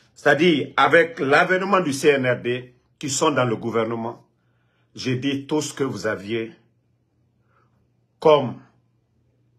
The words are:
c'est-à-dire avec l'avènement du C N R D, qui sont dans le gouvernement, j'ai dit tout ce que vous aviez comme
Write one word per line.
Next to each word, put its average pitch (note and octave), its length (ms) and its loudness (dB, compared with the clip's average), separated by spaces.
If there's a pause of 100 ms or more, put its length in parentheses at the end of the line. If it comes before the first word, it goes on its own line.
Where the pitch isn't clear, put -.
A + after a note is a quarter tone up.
(140)
c'est-à-dire D3 640 2
avec D#3 420 4
l'avènement F3+ 600 2
du D#3+ 140 -2
C D3 160 2
N C3 180 2
R B2 140 0
D, B2 340 -8 (240)
qui C#3+ 100 -8
sont D#3 220 0
dans C3 140 0
le A#2 100 -2
gouvernement, A2+ 720 -6 (680)
j'ai C3 220 -4
dit C#3 320 -6
tout D3+ 140 -2
ce - 120 -10
que C#3+ 100 -4
vous G#2+ 220 -6
aviez G#2+ 480 -6 (1700)
comme C#3 400 2 (1000)